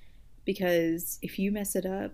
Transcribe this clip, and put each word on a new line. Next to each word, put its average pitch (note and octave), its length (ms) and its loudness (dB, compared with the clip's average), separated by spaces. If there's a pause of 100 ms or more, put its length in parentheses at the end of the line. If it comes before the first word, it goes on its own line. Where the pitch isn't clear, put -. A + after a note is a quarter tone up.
(440)
Because F3 800 2
if - 160 -6
you G3 140 2
mess G#3 240 -2
it F#3 100 0
up, F#3+ 280 -4